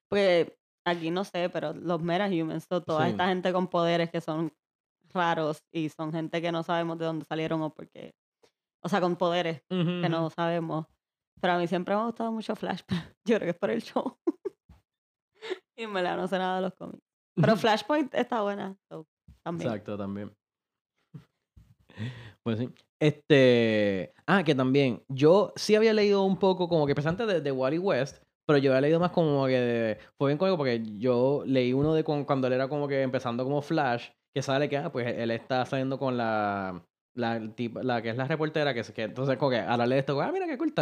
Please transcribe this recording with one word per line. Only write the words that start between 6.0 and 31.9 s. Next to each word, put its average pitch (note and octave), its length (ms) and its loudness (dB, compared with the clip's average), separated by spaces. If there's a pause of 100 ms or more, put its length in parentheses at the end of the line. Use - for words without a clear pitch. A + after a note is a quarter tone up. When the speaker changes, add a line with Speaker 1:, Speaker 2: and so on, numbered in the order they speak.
Speaker 1:
gente D#3+ 300 -4
que E3+ 100 -2
no E3 120 -2
sabemos E3+ 340 -2
de E3 80 -4
dónde D#3+ 200 -4
salieron D#3+ 360 -2
o D#3 100 -4
por - 180 -18
qué. - 260 -20 (680)
O E3+ 60 -4
sea, F#3+ 100 2
con F3+ 160 2
poderes E3+ 540 0
Speaker 2:
Ujú, F3 320 0
Speaker 1:
que E3+ 80 0
no E3 160 0
Speaker 2:
ujú. D#3 100 -4
Speaker 1:
sabemos. E3 520 -2 (520)
Pero F3+ 140 2
a F3 60 2
mí E3+ 80 0
siempre F3+ 260 -2
me G#3 80 0
ha A3+ 40 -2
gustado A3+ 260 -4
mucho G#3+ 240 -6
Flash, F#3 300 -6
<laughs> - 20 -20
pero F3 140 -2 (260)
yo A3+ 80 4
creo G3 60 2
que - 80 -4
es F3 100 -2
por - 100 0
el A3+ 140 -2
show. - 420 -6
<laughs> - 1500 -12
Y A#3 60 -8
en G#3+ 100 -8
verdad F3+ 240 -2
no F3+ 100 -4
sé F#3+ 120 -2
nada F#3 180 -2
de F#3 60 -2
los F#3+ 100 -4
cómics. - 300 -16 (320)
Pero G3 180 6
Speaker 2:
Ujú. F#3 80 -2
Speaker 1:
Flashpoint B3+ 540 0
está B3 260 -2
buena, G3+ 340 -4 (160)
so, D#3+ 140 -14 (400)
también. E3 240 -4
Speaker 2:
Exacto, G#2 280 -6
también. G2+ 360 -8 (800)
<laughs> - 1300 -16
Pues A2+ 140 -2
sí. A#2+ 120 -4 (320)
Este, A#2 1120 4 (140)
ah, F#3 160 4
que D3 120 2
también, C3 540 2
yo D#3 460 4
sí - 200 0
había A3 180 4
leído G3+ 300 2
un F#3+ 140 2
poco, F3+ 300 2
como D#3+ 200 2
que C#3 80 2
pensé D3+ 140 -2
antes G#3 180 -2
de, F3+ 140 0
de C#3 100 -2
Wally C3 260 0
West, D#3 460 -2 (240)
pero D3 100 6
yo C#3 140 4
había C3 100 6
leído D#3 180 4
más F3 120 2
como D3 340 2
que C3 140 2
de, A#2 380 0 (200)
fue C#3 120 2
bien D3 80 0
cómico F#3+ 200 2
porque B2 240 0 (160)
yo B2 480 2
leí B2+ 280 2
uno D3 200 2